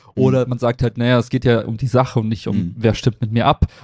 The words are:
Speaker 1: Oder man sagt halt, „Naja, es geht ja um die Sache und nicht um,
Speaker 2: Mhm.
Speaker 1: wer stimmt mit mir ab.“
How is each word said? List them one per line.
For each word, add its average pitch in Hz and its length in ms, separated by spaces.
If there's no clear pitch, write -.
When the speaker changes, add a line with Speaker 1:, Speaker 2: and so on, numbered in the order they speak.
Speaker 1:
Oder 131 320
man 123 100
sagt 120 240
halt, 120 160
„Naja, 120 200
es 117 100
geht 127 160
ja 120 160
um 110 160
die 135 100
Sache 123 320
und 110 100
nicht 110 200
um, 101 80
Speaker 2:
Mhm. 90 200
Speaker 1:
wer 110 180
stimmt - 260
mit 110 100
mir 113 160
ab.“ - 200